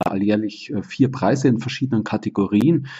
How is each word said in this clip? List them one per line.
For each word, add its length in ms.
alljährlich, 680
äh, 100
vier 280
Preise 380
in 100
verschiedenen 460
Kategorien. 840